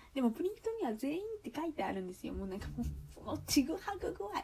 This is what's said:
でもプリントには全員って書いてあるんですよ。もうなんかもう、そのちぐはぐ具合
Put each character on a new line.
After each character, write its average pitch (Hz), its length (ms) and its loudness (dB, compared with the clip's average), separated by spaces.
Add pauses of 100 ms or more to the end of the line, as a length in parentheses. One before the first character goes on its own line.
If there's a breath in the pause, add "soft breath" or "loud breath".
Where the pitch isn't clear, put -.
(120)
で 277 80 2
も 240 100 8
プ 226 120 0
リ 370 80 4
ン 427 120 -2
ト 453 140 2
に 440 80 0
は 233 100 2
全 277 220 0
員 381 60 -2 (160)
っ - 40 -14
て - 120 -6
書 302 100 0
い 330 80 0
て 233 100 -2
あ 190 80 2
る 190 120 0
ん 185 40 -4
で 180 60 -6
す - 140 -8
よ。 - 80 -4
も 190 100 -2
う 190 40 -2
な 185 80 -2
ん 202 40 -4
か - 160 -4
も 233 60 0
う、 - 40 2 (280)
そ - 80 -14
の - 240 -2
ち - 160 6
ぐ 320 120 0
は 392 220 -2
ぐ 349 160 -2
具 - 120 -4
合 403 40 -4 (160)